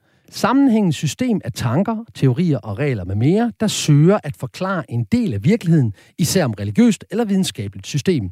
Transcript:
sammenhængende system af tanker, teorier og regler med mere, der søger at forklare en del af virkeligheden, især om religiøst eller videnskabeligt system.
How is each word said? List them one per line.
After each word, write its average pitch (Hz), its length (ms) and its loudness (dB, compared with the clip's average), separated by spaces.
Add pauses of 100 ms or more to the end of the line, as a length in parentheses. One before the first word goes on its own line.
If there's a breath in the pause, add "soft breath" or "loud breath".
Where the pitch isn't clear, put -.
(300)
sammenhængende 220 640 2
system 202 520 -2
af - 60 -6
tanker, 170 440 -2 (200)
teorier 139 420 0
og 104 220 -10
regler 131 240 -4
med 92 120 -6
mere, 190 440 2
der 220 80 0
søger 160 560 4
at 139 140 -10
forklare 185 540 -6
en 117 200 -2
del 226 220 2
af 101 100 -4
virkeligheden, 160 500 2 (240 soft breath)
især 175 280 0
om 117 60 -2
religiøst 107 600 0
eller 220 140 -2
videnskabeligt 151 640 -4
system. 139 440 -2